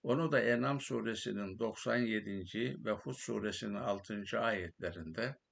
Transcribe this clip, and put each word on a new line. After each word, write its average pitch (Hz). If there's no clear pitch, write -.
onu 151
da 135
En'am 123
suresinin 110
doksan 117
yedinci 107
ve 107
Hud 131
suresinin 104
altıncı 104
ayetlerinde 87